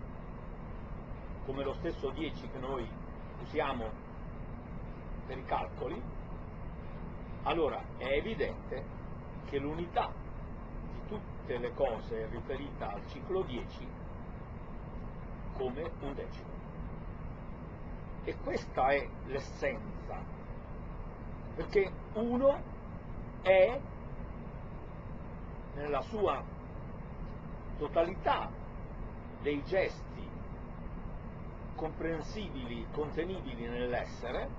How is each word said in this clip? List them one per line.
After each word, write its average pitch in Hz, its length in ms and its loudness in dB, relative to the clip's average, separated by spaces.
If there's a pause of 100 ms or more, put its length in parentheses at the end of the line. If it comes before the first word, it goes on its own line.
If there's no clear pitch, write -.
(1500)
come 139 180 0
lo 139 120 2
stesso 156 340 0
dieci 135 400 -2
che 120 80 -4
noi 127 320 -2 (540)
usiamo 135 440 2 (1400)
per 131 100 -4
i 127 80 -4
calcoli, - 560 0 (1400)
allora 139 380 4 (160)
è 123 100 -2
evidente 139 760 2 (640)
che 139 140 2
l'unità 160 520 2 (800)
di - 160 -4
tutte - 520 -2
le 120 140 2
cose 113 500 4
è 107 60 0
riferita 127 600 -2
al 101 180 -4
ciclo 185 360 2
dieci 127 440 -4 (1700)
come 160 380 0 (100)
un 139 140 0
decimo. - 400 -4 (1700)
E 160 160 -2
questa - 500 4
è 139 180 8 (200)
l'essenza, - 920 0 (1300)
perché 196 340 6 (260)
uno 247 460 8 (800)
è 190 380 12 (2000)
nella 143 260 2
sua 170 420 4 (1300)
totalità 170 720 6 (920)
dei 143 220 2
gesti - 640 2 (1500)
comprensibili, 156 1160 -2
contenibili 147 760 0
nell'essere 120 920 0